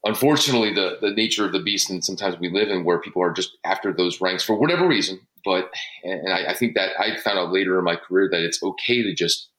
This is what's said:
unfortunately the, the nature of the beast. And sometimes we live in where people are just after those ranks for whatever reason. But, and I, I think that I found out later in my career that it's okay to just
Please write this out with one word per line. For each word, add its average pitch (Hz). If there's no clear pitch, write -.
unfortunately 120
the, 90
the 101
nature 107
of 90
the 95
beast. 101
And 90
sometimes 92
we 87
live 101
in 90
where 85
people -
are 87
just 92
after 95
those 90
ranks 92
for -
whatever 170
reason. 95
But, 95
and 90
I, 90
I -
think 117
that 95
I 107
found 101
out 87
later 92
in 87
my 85
career 95
that 87
it's 85
okay 113
to 98
just -